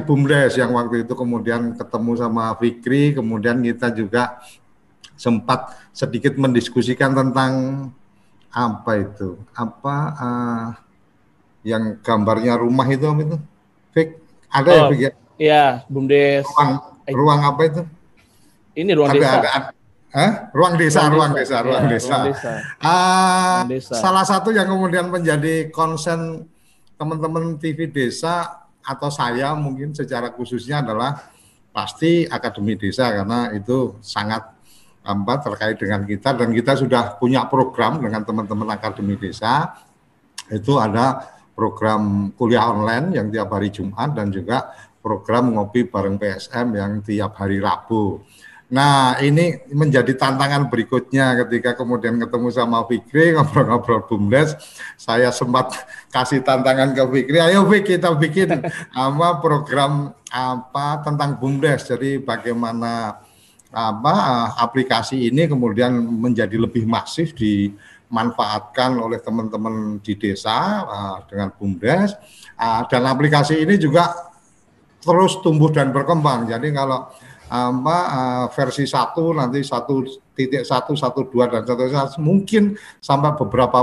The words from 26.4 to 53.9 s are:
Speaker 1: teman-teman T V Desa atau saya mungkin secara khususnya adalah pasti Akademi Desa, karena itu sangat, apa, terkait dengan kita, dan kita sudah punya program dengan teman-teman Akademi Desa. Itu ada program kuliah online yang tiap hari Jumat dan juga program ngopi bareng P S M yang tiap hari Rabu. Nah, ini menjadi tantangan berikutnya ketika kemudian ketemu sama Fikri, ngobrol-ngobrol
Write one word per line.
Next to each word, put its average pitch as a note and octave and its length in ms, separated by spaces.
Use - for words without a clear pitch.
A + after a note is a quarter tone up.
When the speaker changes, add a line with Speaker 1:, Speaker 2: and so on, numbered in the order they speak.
Speaker 1:
teman-teman D#3+ 640
T D#3 160
V D#3+ 160
Desa D#3+ 720
atau C#3 340
saya C3 400
mungkin D3 400
secara B2 400
khususnya B2 480
adalah A#2+ 460
pasti D#3+ 560
Akademi A2 480
Desa, G2+ 400
karena A2 400
itu G#2+ 480
sangat, A2 400
apa, G2+ 300
terkait G#2+ 340
dengan G2+ 300
kita, G#2 260
dan A#2+ 220
kita A#2+ 240
sudah A#2+ 400
punya B2 260
program C3 560
dengan A2 240
teman-teman G#2+ 480
Akademi G2+ 460
Desa. A2+ 580
Itu A2+ 320
ada A#2 400
program G#2 800
kuliah A#2 380
online A2+ 420
yang G#2+ 160
tiap G#2 220
hari G#2 160
Jumat G2+ 480
dan G#2 160
juga F#2+ 400
program A2+ 500
ngopi G#2+ 320
bareng G2 320
P G2+ 60
S - 160
M A#2+ 180
yang G2+ 300
tiap G#2 340
hari G2 240
Rabu. G2 600
Nah, C3+ 480
ini D#3 560
menjadi C#3+ 400
tantangan C#3 560
berikutnya B2+ 720
ketika A#2+ 320
kemudian A#2 480
ketemu A#2+ 320
sama A#2 320
Fikri, D3+ 480
ngobrol-ngobrol A#2+ 720